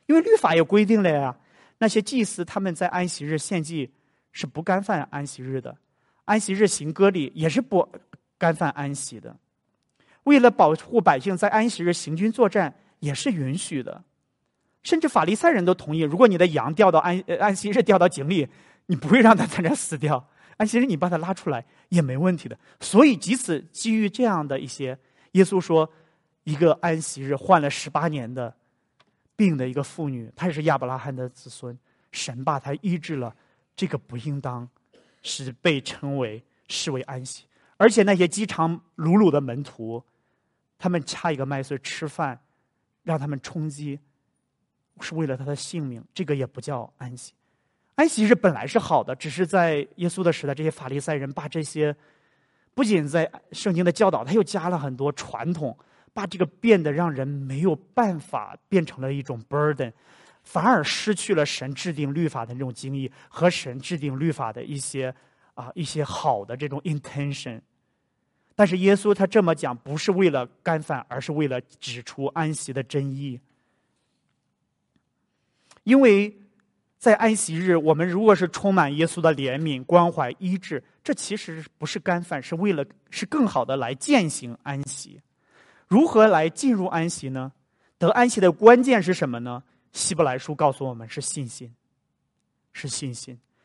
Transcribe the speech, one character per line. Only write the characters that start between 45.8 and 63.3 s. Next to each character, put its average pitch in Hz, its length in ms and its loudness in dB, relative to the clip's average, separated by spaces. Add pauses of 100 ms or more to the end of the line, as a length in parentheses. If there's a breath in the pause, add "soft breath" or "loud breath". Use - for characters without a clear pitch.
命， 120 260 -12
这 185 100 -6
个 147 140 -2
也 131 100 -4
不 - 140 -14
叫 120 380 -10
安 123 180 -14
息。 - 160 -20 (600)
安 311 120 4
息 220 200 0
日 233 80 6
本 180 180 2
来 117 140 -6
是 226 120 0
好 147 240 0
的， 131 140 -6
只 151 140 -10
是 170 160 -2
在 165 300 2 (200)
耶 175 100 -4
稣 185 160 -4
的 170 80 2
时 151 160 -2
代， 139 80 -4
这 156 80 -10
些 156 80 -2
法 135 180 -8
利 139 120 -6
赛 151 140 -4
人 139 180 -6
把 143 160 -10
这 160 140 -6
些， 147 340 -2 (800)
不 - 100 2
仅 170 240 2
在 165 220 0 (220)
圣 190 220 -2
经 175 80 0
的 175 80 2
教 190 200 4
导， 123 120 0
他 135 100 -6
又 208 120 4
加 170 240 -6
了 180 100 -2
很 135 160 -6
多 139 180 -2
传 123 420 -8
统， 151 200 -6 (380 soft breath)
把 196 140 -8
这 175 120 -10
个 175 60 2
变 202 380 2
得 147 100 -2
让 165 180 -2
人 135 160 -4
没 139 340 -6
有 170 140 2
办 190 460 -2
法， 104 340 -10 (140)
变 180 160 2
成 - 160 -14
了 135 100 -6
一 139 120 -6
种 120 260 -10
burden， 143 420 -2 (540 soft breath)
反 - 180 -4
而 202 220 4
失 - 300 -2
去 - 200 -4
了 147 120 2
神 135 280 -8
制 165 200 -8
定 139 180 -4
律 160 160 -2
法 120 160 -8
的 120 80 -14
那 127 80 -10
种 131 100 -8
经 131 240 -10
义 135 160 -8 (200 soft breath)